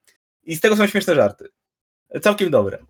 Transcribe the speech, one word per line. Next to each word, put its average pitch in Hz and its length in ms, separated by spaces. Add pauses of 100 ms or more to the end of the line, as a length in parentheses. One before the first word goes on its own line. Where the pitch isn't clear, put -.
(440)
I 160 120
z 156 60
tego 214 140
są 208 120
śmieszne 190 280
żarty. 107 320 (720)
Całkiem 202 300
dobre. 101 260 (120)